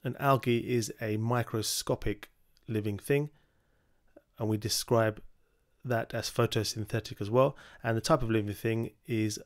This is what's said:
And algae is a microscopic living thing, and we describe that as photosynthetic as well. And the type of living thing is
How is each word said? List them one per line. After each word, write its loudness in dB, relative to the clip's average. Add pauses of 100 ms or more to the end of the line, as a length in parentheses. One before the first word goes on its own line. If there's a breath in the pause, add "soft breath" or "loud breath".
And -4
algae 4 (140)
is 0 (120)
a -2
microscopic -2 (360)
living -2
thing, 0 (1080)
and 0
we 2
describe 0 (640)
that -2
as -4
photosynthetic -2
as -4
well. 4 (260 loud breath)
And 2
the 2
type 2
of 0
living 2
thing -2 (140)
is -2